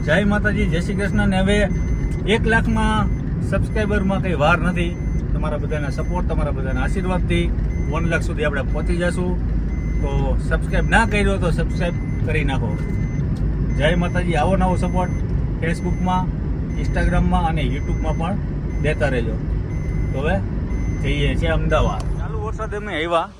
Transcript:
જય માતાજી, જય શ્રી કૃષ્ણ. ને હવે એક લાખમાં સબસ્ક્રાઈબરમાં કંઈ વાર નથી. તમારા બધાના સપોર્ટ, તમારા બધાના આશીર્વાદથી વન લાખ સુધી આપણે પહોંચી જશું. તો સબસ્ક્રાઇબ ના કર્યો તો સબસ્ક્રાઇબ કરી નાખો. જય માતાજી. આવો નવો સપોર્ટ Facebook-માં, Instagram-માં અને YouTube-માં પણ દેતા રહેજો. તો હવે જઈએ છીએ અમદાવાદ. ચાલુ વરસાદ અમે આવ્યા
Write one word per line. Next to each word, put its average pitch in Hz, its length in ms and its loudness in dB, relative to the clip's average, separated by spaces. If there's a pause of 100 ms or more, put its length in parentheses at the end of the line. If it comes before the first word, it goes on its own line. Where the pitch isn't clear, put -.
જય 180 200 2
માતાજી, 208 420 2
જય 175 140 0
શ્રી - 140 -2
કૃષ્ણ. 202 340 0
ને 190 120 2
હવે 202 280 4 (600)
એક 226 180 2
લાખમાં 214 600 2 (440)
સબસ્ક્રાઈબરમાં 196 720 0
કંઈ 185 120 0
વાર 156 240 4
નથી. 175 320 0 (440)
તમારા 151 220 0
બધાના 151 340 -2
સપોર્ટ, 170 380 -2
તમારા - 220 0
બધાના 135 320 -2
આશીર્વાદથી 175 680 0 (400)
વન 165 160 0
લાખ 160 140 2
સુધી 151 240 -2
આપણે 147 180 0
પહોંચી - 340 0
જશું. 175 600 0 (460)
તો 139 340 0 (120)
સબસ્ક્રાઇબ 156 400 0
ના 208 180 4
કર્યો 196 300 2
તો 175 140 0
સબસ્ક્રાઇબ - 760 0
કરી 151 180 0
નાખો. 143 340 0 (1000)
જય 151 180 4
માતાજી. 175 400 0
આવો 165 220 2
નવો 185 200 2
સપોર્ટ 180 340 0 (540)
Facebook-માં, 175 640 0 (540)
Instagram-માં 175 680 2
અને 156 160 0
YouTube-માં - 560 -2
પણ 175 180 -2 (460)
દેતા 147 260 0
રહેજો. 117 240 0 (800)
તો 131 60 -2
હવે 160 200 0 (640)
જઈએ 143 320 0
છીએ 160 140 0
અમદાવાદ. 156 680 0
ચાલુ - 200 -4
વરસાદ 214 360 -6
અમે 208 200 -6
આવ્યા 170 340 0 (120)